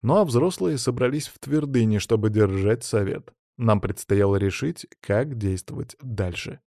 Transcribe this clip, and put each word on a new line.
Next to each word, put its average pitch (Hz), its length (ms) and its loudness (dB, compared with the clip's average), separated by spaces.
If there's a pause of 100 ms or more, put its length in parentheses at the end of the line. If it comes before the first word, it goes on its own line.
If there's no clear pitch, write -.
Ну 131 140 2
а 208 80 4
взрослые 156 540 0
собрались 127 480 -2
в - 120 -20
твердыне, 127 600 2
чтобы 110 320 2
держать 104 540 2
совет. - 480 -4 (260)
Нам 110 220 2
предстояло 98 560 0
решить, 98 500 -2 (140)
как 123 360 -2
действовать - 640 -6
дальше. 101 600 -6 (140)